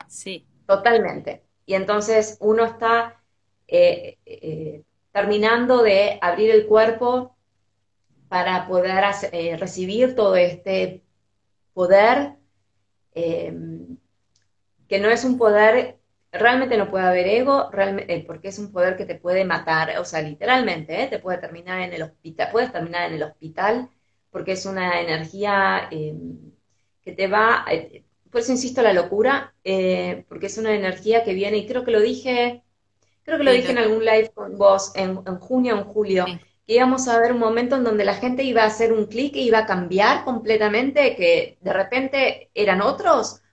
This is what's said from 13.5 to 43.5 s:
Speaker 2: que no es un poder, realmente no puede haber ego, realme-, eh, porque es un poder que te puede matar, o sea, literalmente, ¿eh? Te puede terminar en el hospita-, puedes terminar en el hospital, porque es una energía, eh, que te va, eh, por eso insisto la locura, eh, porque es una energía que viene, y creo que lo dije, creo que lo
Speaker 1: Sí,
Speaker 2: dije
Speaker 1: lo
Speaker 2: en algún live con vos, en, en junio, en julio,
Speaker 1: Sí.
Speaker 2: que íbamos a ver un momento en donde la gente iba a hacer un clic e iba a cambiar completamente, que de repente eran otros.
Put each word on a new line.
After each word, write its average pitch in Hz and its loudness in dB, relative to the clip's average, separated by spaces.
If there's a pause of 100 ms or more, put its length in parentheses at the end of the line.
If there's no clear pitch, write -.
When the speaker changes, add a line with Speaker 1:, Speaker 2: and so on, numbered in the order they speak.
Speaker 2:
que 196 0
no 202 2
es 240 2
un 247 0
poder, 220 4 (340)
realmente 247 2
no 196 -2
puede 185 -2
haber 180 2
ego, 262 2
realme-, 196 -2
eh, 165 -6
porque 160 -16
es 196 -14
un 208 -14
poder 185 0
que 190 -10
te 180 -10
puede 185 -2
matar, 160 -2
o 175 -6
sea, 160 -6
literalmente, 175 -2
¿eh? - -4
Te 226 -8
puede 180 -6
terminar 175 -12
en 180 -8
el 160 -10
hospita-, - -8
puedes 240 -2
terminar 170 -6
en 165 -8
el 147 -8
hospital, 190 -6 (420)
porque 180 -8
es 185 -8
una 180 -4
energía, 190 -2
eh, 156 -8 (880)
que 190 -16
te 190 -2
va, 214 2
eh, - -6 (260)
por 240 -2
eso 247 -2
insisto 247 -2
la 214 6
locura, 202 0 (100)
eh, 185 -2
porque 170 -10
es 196 -10
una 220 0
energía 208 0
que 202 -2
viene, 202 -2
y 196 -4
creo 247 -6
que 233 -2
lo 214 4
dije, 240 -2 (600)
creo 311 -4
que 285 -2
lo 262 6
Speaker 1:
Sí, 240 6
Speaker 2:
dije 254 -2
Speaker 1:
lo 240 0
Speaker 2:
en 220 2
algún 220 0
live 220 4
con 202 -12
vos, 196 4
en, 185 -4
en 185 -8
junio, 247 0
en 202 -6
julio, 190 0
Speaker 1:
Sí. 175 -10 (260)
Speaker 2:
que 220 0
íbamos 254 4
a 233 2
ver 240 4
un 240 0
momento 233 0
en 254 0
donde 214 0
la 196 0
gente 247 -4
iba 233 2
a - 6
hacer 226 0
un 214 0
clic 277 -6
e 269 -4
iba 226 2
a 214 -2
cambiar 185 0
completamente, 226 0
que 170 0
de 185 -4
repente 262 -2
eran 196 0
otros. 285 0 (120)